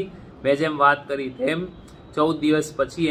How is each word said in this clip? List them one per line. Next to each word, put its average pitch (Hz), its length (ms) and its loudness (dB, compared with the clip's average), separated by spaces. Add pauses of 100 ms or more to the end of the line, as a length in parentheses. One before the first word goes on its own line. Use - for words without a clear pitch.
(440)
મેં 139 180 4
જેમ 156 240 0
વાત 143 260 4
કરી 139 180 -4 (120)
તેમ 165 260 -2 (480)
ચૌદ 156 300 2
દિવસ 151 340 2
પછી 139 320 -2